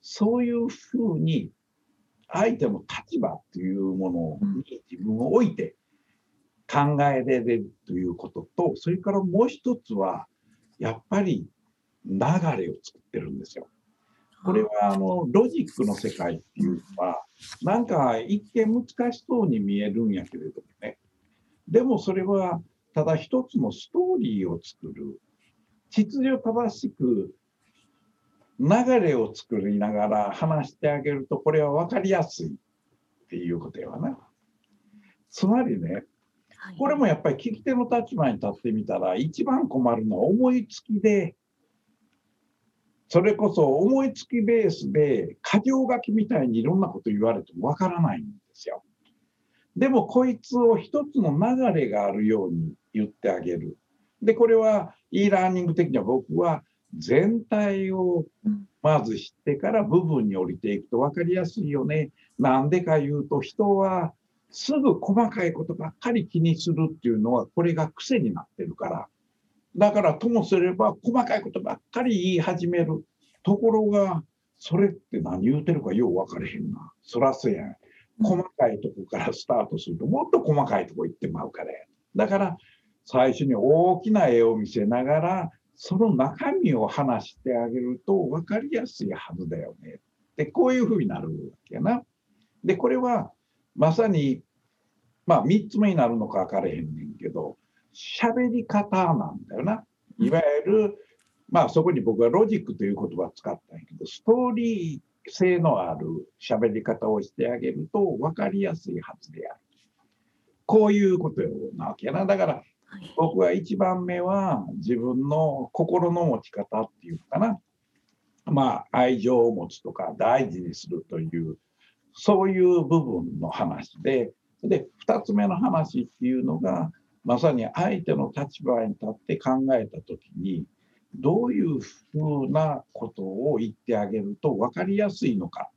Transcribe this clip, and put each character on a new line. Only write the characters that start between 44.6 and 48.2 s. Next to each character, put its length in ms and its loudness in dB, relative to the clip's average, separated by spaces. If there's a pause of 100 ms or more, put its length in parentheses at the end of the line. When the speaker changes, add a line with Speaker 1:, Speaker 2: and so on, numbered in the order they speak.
Speaker 1:
ー 20 4
ス 220 -6
で、 520 2
箇 220 2
条 240 2
書 100 2
き 140 -4
み 140 2
た 160 2
い 40 2
に 120 2
い 40 0
ろ 120 2
ん 40 4
な 80 2
こ 120 -8
と 100 -4
言 100 0
わ 140 2
れ 100 -4
て 140 -20
も 120 -2
分 60 0
か 140 0
ら 120 -2
な 140 2
い 60 -8